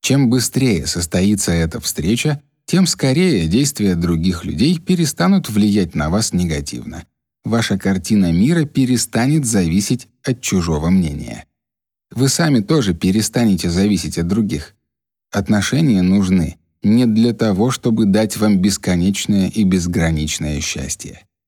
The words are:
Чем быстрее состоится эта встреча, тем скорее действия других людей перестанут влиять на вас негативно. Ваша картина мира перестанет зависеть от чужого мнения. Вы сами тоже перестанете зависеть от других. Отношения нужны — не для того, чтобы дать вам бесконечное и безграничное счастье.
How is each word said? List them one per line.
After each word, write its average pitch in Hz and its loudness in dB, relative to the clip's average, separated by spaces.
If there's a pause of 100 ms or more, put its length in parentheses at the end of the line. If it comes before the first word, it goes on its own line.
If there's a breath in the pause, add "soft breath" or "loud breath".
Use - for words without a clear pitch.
Чем 135 2
быстрее 117 0
состоится 92 -2
эта 82 -2
встреча, 156 -2 (300)
тем 185 2
скорее 135 0
действия 101 0
других 85 -2
людей 113 0
перестанут 175 0
влиять 104 2
на 76 -2
вас 95 0
негативно. 80 -4 (400)
Ваша 110 -2
картина 95 0
мира 143 2
перестанет 131 0
зависеть 101 0 (160)
от 123 -4
чужого 82 -2
мнения. 73 -2 (640)
Вы 131 0
сами 143 2
тоже 110 0
перестанете 95 0
зависеть 90 0
от 85 -2
других. 98 -4 (580)
Отношения 107 0
нужны — 92 0 (220)
не 113 4
для 113 2
того, 110 0
чтобы 113 0
дать 104 2
вам 104 2
бесконечное 95 0
и 110 0
безграничное 82 -2
счастье. - -10 (220)